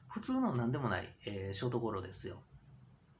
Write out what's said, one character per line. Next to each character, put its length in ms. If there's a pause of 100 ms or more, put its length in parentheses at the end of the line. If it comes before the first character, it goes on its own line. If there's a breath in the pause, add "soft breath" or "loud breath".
普 100
通 220
の 120
何 200
で 60
も 100
な 100
い、 160 (100)
え 260
ー、 20
シ 100
ョ 40
ー 20
ト 100
ゴ 120
ロ 100
で 100
す 160
よ。 160 (760)